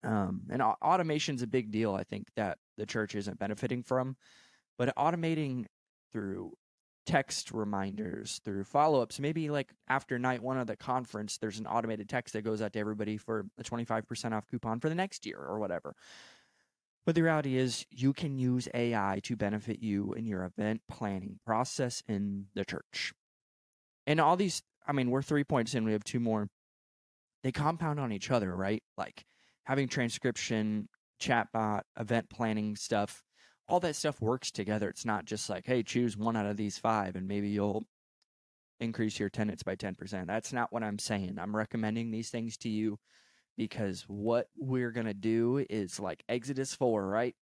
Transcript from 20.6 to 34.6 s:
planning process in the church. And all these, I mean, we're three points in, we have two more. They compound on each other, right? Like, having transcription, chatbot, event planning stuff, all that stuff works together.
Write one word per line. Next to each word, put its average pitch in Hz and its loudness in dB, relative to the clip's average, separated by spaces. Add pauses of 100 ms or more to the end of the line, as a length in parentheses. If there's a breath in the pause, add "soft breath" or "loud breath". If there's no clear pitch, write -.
planning 98 -4
process 123 0
in 98 -2
the 98 -2
church. - -6 (920)
And 151 4
all 160 8
these, 185 0 (240)
I 147 0
mean, 131 4
we're 131 4
three 143 2
points 123 2
in, 113 2
we 110 4
have 104 0
two - -2
more. 110 2 (920)
They 131 0
compound 151 0
on 127 0
each 98 -4
other, 104 2
right? 98 0 (160)
Like, - -8 (400 soft breath)
having 135 0
transcription, 110 0 (300)
chatbot, 110 2 (160)
event 117 0
planning 107 -2
stuff, - 0 (460 soft breath)
all 180 4
that 165 0
stuff - -2
works 117 0
together. 104 0